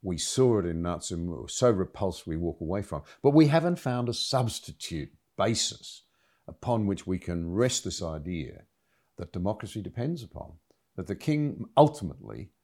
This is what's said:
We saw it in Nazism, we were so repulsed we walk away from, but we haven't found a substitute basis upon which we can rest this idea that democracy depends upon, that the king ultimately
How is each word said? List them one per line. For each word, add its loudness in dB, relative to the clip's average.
We -2
saw 4
it 0
in -2
Nazism, -4
we -6
were -10
so 4
repulsed 0
we -4
walk -4
away -4
from, -8
but 6
we 10
haven't 4
found -2
a -4
substitute -4
basis -2
upon 0
which -2
we -2
can -4
rest 2
this -6
idea -8
that -12
democracy -4
depends -6
upon, -16
that -8
the -4
king -2
ultimately 2